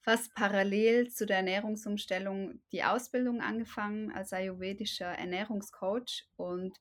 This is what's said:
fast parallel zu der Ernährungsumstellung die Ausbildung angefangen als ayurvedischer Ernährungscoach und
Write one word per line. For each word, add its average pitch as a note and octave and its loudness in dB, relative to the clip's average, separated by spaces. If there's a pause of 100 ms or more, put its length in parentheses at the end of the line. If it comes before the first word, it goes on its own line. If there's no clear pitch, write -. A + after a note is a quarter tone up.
fast A3+ 2
parallel G#3+ 4
zu - -2
der G3 4
Ernährungsumstellung G3 -2 (120)
die F3+ -2
Ausbildung A#3+ 2
angefangen G#3+ -4
als F#3+ -6
ayurvedischer F#3+ -4
Ernährungscoach G3 -4
und F3+ -6